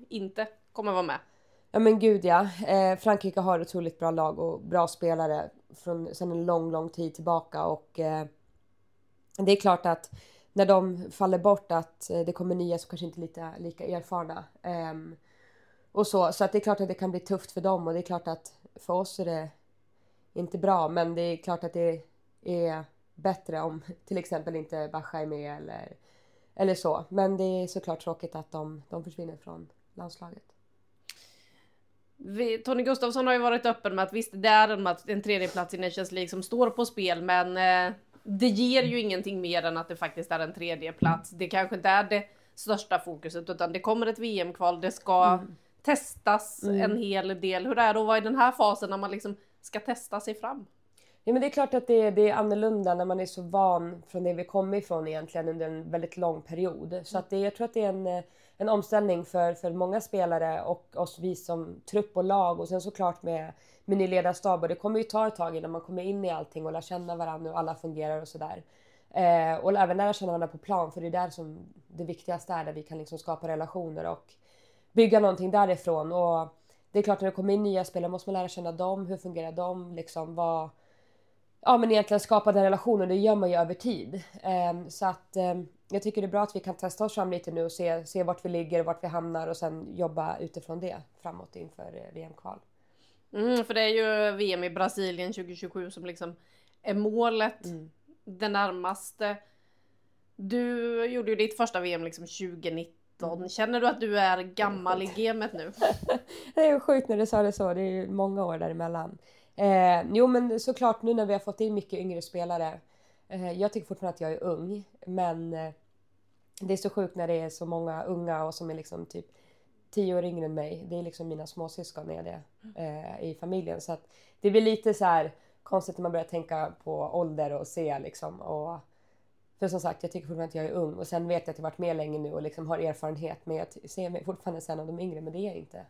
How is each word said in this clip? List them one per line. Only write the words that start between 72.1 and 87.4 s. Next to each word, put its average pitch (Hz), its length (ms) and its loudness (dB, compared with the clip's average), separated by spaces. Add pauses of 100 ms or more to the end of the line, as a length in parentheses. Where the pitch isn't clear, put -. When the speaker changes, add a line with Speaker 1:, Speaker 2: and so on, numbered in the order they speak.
Speaker 2:
är, 165 120 -2
där 151 80 -6
vi 156 100 -10
kan 160 160 -12
liksom 156 200 -10
skapa 160 300 -6
relationer 160 580 -6
och - 260 -8 (600)
bygga 226 280 8
någonting 185 300 2
därifrån. 175 640 2
Och 170 360 2 (440)
det 202 60 2
är 208 40 4
klart, 202 180 2
när 190 80 2
det 185 80 0
kommer 196 180 2
in 208 80 2
nya 190 220 2
spelare 175 260 -4
måste 180 200 -8
man 190 100 -2
lära 180 80 -4
känna 170 240 -8
dem, 185 340 -2
hur 185 100 -4
fungerar 165 360 -8
de, 180 420 -4
liksom, 165 400 -8
vad, 165 360 0 (920)
ja, 247 180 6
men 233 140 2
egentligen 208 280 4
skapa 208 320 4
den 196 100 6
relationen, 196 460 4
det 185 60 2
gör 208 200 6
man 190 160 2
ju 175 60 2
över 170 180 2
tid. 175 480 -6 (200)
Ehm, 175 480 0
så 196 160 -4
att, - 300 -4
ehm, 180 320 0 (200)
jag 202 140 -2
tycker 214 180 0
det 196 60 -2
är 180 40 -8
bra 202 120 2
att 208 140 -2
vi 190 40 -4
kan 185 140 -8
testa 185 300 -4
oss 214 100 -4
fram 185 160 -2
lite 175 200 -6